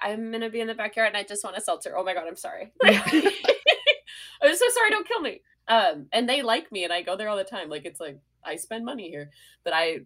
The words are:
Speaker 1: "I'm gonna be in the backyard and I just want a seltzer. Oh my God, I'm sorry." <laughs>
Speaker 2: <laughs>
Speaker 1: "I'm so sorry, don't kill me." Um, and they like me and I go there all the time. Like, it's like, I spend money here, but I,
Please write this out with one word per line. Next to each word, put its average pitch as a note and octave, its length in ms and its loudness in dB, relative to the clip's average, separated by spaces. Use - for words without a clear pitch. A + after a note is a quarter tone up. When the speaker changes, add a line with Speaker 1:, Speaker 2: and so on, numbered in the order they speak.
Speaker 1:
"I'm A3 300 -6
gonna A3+ 180 -6
be A3+ 120 -6
in A3 60 -4
the A3 80 -6
backyard A3 340 0
and G#3 80 -2
I G3+ 60 -2
just G3+ 200 -8
want F#3+ 140 -8
a F#3 40 -6
seltzer. - 360 -4
Oh F#3 60 0
my F#3 120 -2
God, E3 120 -4
I'm E3 100 -10
sorry." - 400 -12
<laughs> - 40 0
Speaker 2:
<laughs> - 20 6
Speaker 1:
"I'm - 1700 4
so A#4 180 4
sorry, A#4 180 4
don't G#4+ 160 -2
kill A#4 140 -2
me." B3 200 -6
Um, E3+ 440 4
and A#3 160 0
they C#4 140 0
like A#3 300 0
me F#3+ 120 -4
and E3+ 100 -2
I F3 100 0
go F3 140 -2
there G#3+ 120 -4
all G#3 80 -2
the F#3+ 60 -2
time. G3 260 -10
Like, D3+ 160 -10
it's E3 140 -14
like, D3+ 200 -10
I D#3 120 -8
spend A3+ 300 -8
money A#3 240 -8
here, D3 200 -12
but E3+ 100 -2
I, E3 320 0